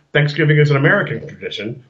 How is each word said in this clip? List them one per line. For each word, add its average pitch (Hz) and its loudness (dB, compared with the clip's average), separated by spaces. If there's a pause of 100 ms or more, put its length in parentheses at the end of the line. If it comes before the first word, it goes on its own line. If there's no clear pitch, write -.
(120)
Thanksgiving 147 2
is 147 4
an 139 2
American 147 0
tradition. 98 -12